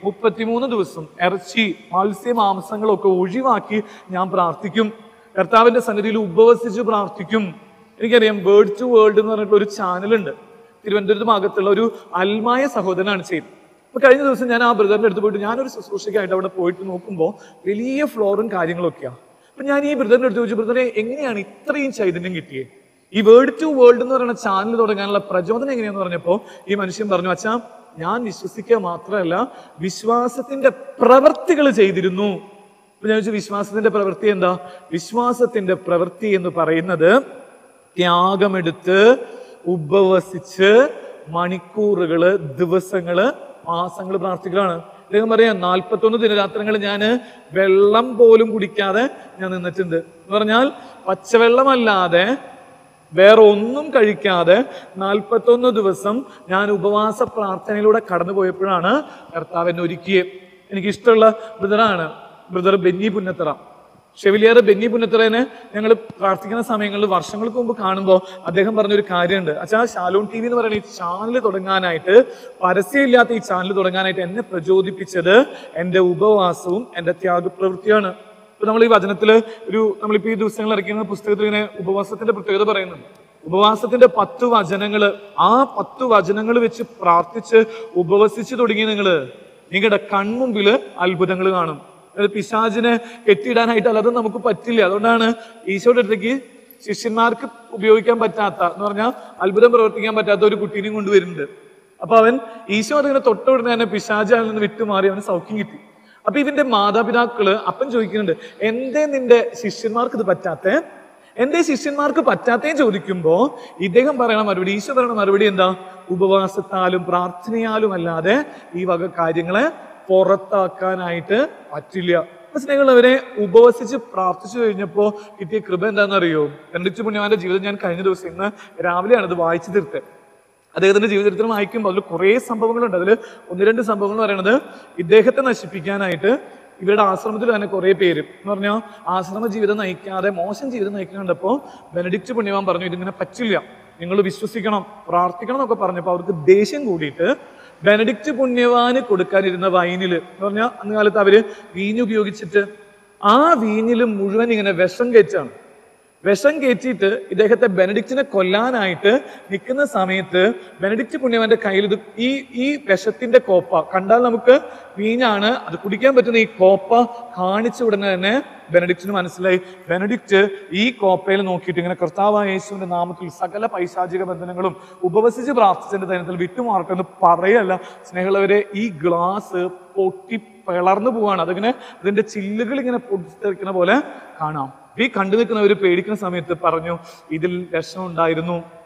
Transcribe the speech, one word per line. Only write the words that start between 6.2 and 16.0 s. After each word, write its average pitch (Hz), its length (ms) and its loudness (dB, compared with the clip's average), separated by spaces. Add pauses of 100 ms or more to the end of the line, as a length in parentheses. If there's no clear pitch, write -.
പ്രാർത്ഥിക്കും." 202 760 -4 (440)
എനിക്കറിയാം, 220 460 2
word 202 260 6 (100)
to 254 40 -4
world 214 340 6
എന്ന് 214 120 -2
പറഞ്ഞിട്ടുള്ള 208 320 2
ഒരു 208 60 -6
ചാനലുണ്ട്, 196 640 -2 (540)
തിരുവനന്തപുരത്ത് 208 400 0
ഭാഗത്തുള്ള 202 440 0
ഒരു 220 240 0 (220)
അൽമായ 220 520 -2
സഹോദരനാണ് 190 560 -4
ചെയ്യുന്നത്. - 320 -8 (380)
അപ്പൊ 262 140 2
കഴിഞ്ഞ 269 160 6
ദിവസം 254 240 0
ഞാൻ 240 160 0
ആ 240 80 4
ബ്രദറിന്റെ 214 340 2
അടുത്ത് 202 160 0
പോയിട്ട്, 208 180 0
ഞാനൊരു 233 280 -4
ശുശ്രൂഷയ്ക്കായിട്ട് 196 680 -6